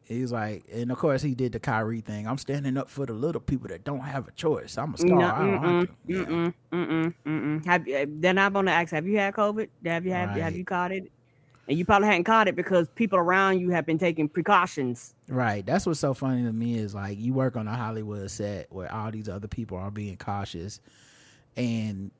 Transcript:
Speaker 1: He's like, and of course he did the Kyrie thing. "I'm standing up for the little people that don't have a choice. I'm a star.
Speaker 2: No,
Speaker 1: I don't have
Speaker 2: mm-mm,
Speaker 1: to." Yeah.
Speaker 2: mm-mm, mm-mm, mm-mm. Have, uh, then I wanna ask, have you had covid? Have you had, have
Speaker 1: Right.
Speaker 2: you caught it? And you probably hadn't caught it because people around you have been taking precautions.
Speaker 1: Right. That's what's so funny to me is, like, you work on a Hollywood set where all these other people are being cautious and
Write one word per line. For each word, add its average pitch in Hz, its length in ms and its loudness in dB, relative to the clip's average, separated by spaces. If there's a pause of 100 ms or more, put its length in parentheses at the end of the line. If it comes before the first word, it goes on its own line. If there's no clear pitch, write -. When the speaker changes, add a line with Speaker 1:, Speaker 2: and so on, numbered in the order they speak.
Speaker 1:
He's 120 280 -4
like, 107 400 -4
and 120 180 -4
of 123 60 -2
course 139 240 2
he 143 140 0
did 123 180 0
the 117 80 -6
Kyrie 113 400 0
thing. 104 260 -8
"I'm 131 120 -4
standing 135 380 -4
up 135 120 -4
for 139 180 -6
the 117 60 -6
little 147 300 -2
people 123 260 -2
that 87 160 -12
don't 139 160 -6
have 131 280 -8
a - 40 -20
choice. - 460 -2
I'm 147 160 -4
a - 40 -10
star. 175 100 4 (100)
Speaker 2:
No, 175 80 6
Speaker 1:
I 175 120 0
don't 196 140 2
have 151 100 0
Speaker 2:
mm-mm, 175 240 4
Speaker 1:
to." - 60 -14 (140)
Yeah. 180 180 -2
Speaker 2:
mm-mm, 170 300 0 (180)
mm-mm, 160 420 0 (120)
mm-mm. 151 400 -2
Have, 175 220 2
uh, 139 200 0
then 175 300 2
I 196 100 4
wanna 196 240 2
ask, 170 200 2
have 160 140 -2
you 208 120 2
had 196 160 0
covid? 214 340 -2 (180)
Have 170 200 -2
you 180 60 -2
had, 180 180 -2
have - 80 -2
Speaker 1:
Right. 165 160 -2
Speaker 2:
you 180 100 -6
caught 180 280 -2
it? 185 180 -8 (580)
And 143 80 2
you 175 80 0
probably 208 240 6
hadn't 175 160 6
caught 220 240 6
it - 80 0
because 175 380 4
people 196 240 2
around 185 420 4
you 180 80 0
have 170 160 2
been 160 140 2
taking 165 280 2
precautions. 160 840 2 (160)
Speaker 1:
Right. 110 380 0
That's 170 180 0
what's 165 160 0
so 139 140 0
funny 131 300 0
to 117 100 0
me 117 240 -2
is, 104 160 -4
like, 101 240 -8
you 123 160 -2
work 131 220 0
on 107 120 -4
a 110 80 -4
Hollywood 107 540 -6
set 101 420 -8
where 90 180 -10
all 110 200 -6
these 107 180 -8
other 101 200 -8
people 107 280 -8
are 95 140 -6
being 104 260 -8
cautious 101 640 -8 (800)
and 110 600 -4